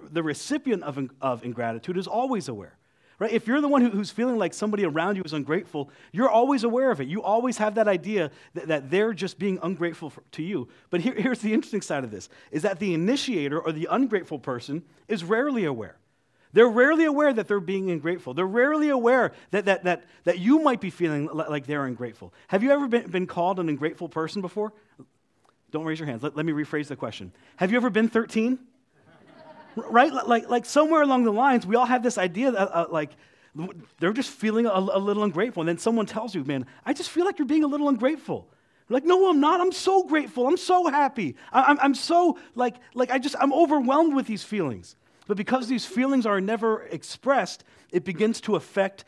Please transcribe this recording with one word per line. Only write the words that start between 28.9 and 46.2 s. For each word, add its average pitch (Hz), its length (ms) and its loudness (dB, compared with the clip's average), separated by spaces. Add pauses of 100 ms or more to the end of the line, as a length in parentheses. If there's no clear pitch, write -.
R-, 220 140 -10
right? 254 200 6
Li-, 254 140 -6
like, 233 240 0
like, 240 160 0
somewhere 311 380 4
along 262 200 2
the 226 80 2
lines, 240 340 2
we 208 100 0
all 247 100 4
have 247 160 0
this 233 160 -2
idea 190 340 0
that, 196 240 -2
uh, 170 140 0
like, 151 220 -4 (440)
w-, 170 240 -12 (200)
they're 175 120 2
just 254 200 -4
feeling 220 340 0
a, 220 60 2
a 190 260 0
little 202 260 0
ungrateful. 196 380 -2
And 160 80 0
then 170 80 -2
someone 226 300 0
tells 226 260 -8
you, 151 100 -4
"Man, 135 220 -4 (180)
I 247 100 -2
just - 180 -8
feel 339 120 0
like 392 140 -2
you're 285 100 -2
being 302 160 2
a 294 40 2
little 294 200 0
ungrateful." 240 640 -2 (400)
You're 233 60 0
like, 269 100 0
"No, 370 240 6
I'm 302 100 4
not. 330 220 4
I'm 359 100 2
so 381 320 2
grateful. 269 440 0
I'm 349 100 2
so 359 300 2
happy. 262 480 0 (180)
I, 247 80 6
I'm, 294 180 4
I'm 277 140 4
so, 339 460 2 (160)
like, 240 220 -2 (180)
like, 247 160 0
I 262 80 2
just, 262 200 -4
I'm 277 140 2
overwhelmed 294 600 4
with 262 100 0
these 214 180 -6
feelings." 135 520 -4 (320)
But 202 100 -2
because 233 300 -2
these 240 180 -2
feelings 262 400 0